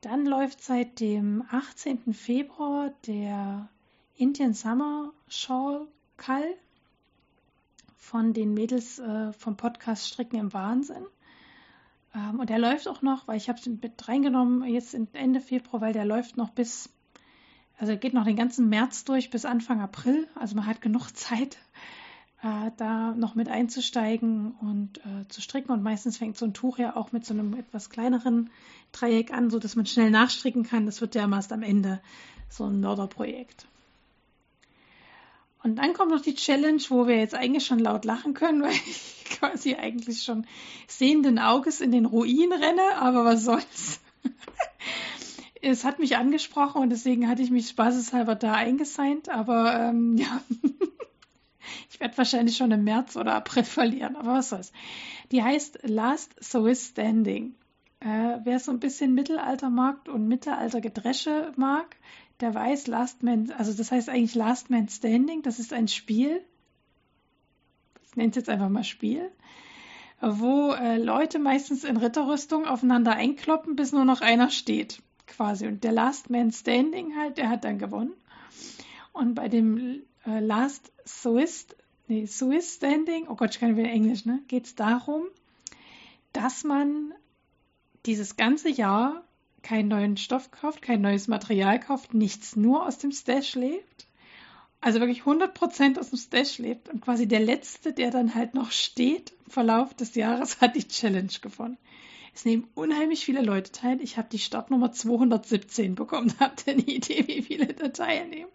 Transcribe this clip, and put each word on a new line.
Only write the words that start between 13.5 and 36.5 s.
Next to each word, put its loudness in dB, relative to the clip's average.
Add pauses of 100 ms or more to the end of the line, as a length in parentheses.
mit -10
reingenommen, 2
jetzt -2
in -2
Ende 2
Februar, -4
weil -2
der -2
läuft -2
noch -4
bis, -6 (880)
also -2
geht -2
noch 2
den 2
ganzen 2
März 0
durch 0
bis -4
Anfang -2
April. -2
Also -6
man -2
hat -4
genug -2
Zeit, -4 (840)
äh, -4
da -2
noch -2
mit 0
einzusteigen -2
und, -4
äh, -10
zu -16
stricken. -8
Und 0
meistens -4
fängt -6
so -6
ein -2
Tuch -4
ja -2
auch -6
mit -4
so -8
einem -2
etwas -10
kleineren 0 (400)
Dreieck 0
an, 0
so 0
dass -6
man 2
schnell 4
nachstricken 4
kann. 0
Das -6
wird -6
ja 0
erst -2
am -6
Ende 2 (500)
so -8
ein 0
Mörderprojekt. -6 (2000)
Und 0
dann 0
kommt 2
noch 4
die 0
Challenge, 2